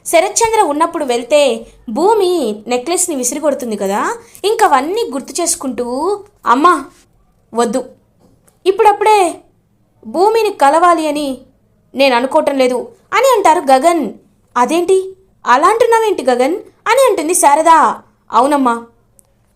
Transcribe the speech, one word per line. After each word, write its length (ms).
శరత్చంద్ర 560
ఉన్నప్పుడు 420
వెళ్తే 600
భూమి 800
నెక్లెస్ని 480
విసిరికొడుతుంది 600
కదా, 380
ఇంకవన్నీ 580
గుర్తు 280
చేసుకుంటూ, 800
"అమ్మా 380
వద్దు, 300
ఇప్పుడప్పుడే 680
భూమిని 440
కలవాలి 580
అని 300
నేను 220
అనుకోవటం 420
లేదు" 300
అని 240
అంటారు 240
గగన్. 480
"అదేంటి 600
అలా 220
అంటున్నావేంటి 540
గగన్?" 320
అని 220
అంటుంది 240
శారద. 340
"అవునమ్మా, 500